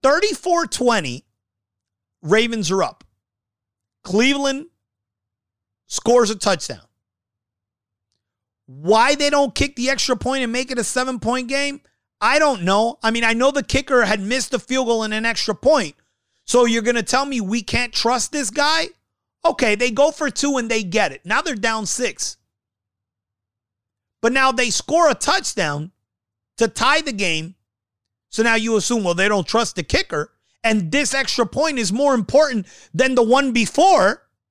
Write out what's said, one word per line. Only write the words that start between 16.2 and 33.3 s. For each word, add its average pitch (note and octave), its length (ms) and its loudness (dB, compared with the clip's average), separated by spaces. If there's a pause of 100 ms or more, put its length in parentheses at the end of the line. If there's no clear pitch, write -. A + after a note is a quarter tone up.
So A#3+ 200 4
you're A3+ 160 2
gonna A#3 220 0
tell C4+ 220 0
me C4 160 -4
we G#3 200 -4
can't A#3+ 320 -4
trust A#3+ 380 -2
this C#4+ 180 -4
guy? D4+ 380 0 (580)
Okay, A#3 300 2
they A#3+ 160 0
go C#4+ 200 2
for D4 180 -4
two C#4 280 -2
and A3+ 140 -4
they A3 120 0
get F3+ 280 0
it. - 140 -18
Now A3 160 -2
they're D#4 140 -6
down A3 300 -2
six. - 520 -6 (1800)
But A#3 100 2
now C4 220 2
they B3 160 0
score D#4+ 400 2
a B3 40 2
touchdown E3+ 800 -4 (680)
to A3+ 120 2
tie D4 320 2
the D4+ 100 -6
game. F3 440 -4 (720)
So - 120 -4
now A3+ 140 4
you A3+ 220 0
assume, A3 260 0
well, F3 100 0
they F#3 140 0
don't G#3 200 0
trust A3+ 280 -2
the E3+ 80 -6
kicker. D#3 480 -4 (320)
And G#3+ 280 0
this C#4 220 0
extra C4 320 0
point C#4+ 320 -2
is G3 140 -2
more C4+ 220 2
important B3 540 2 (260)
than C4 220 2
the A#3+ 80 4
one B3+ 280 4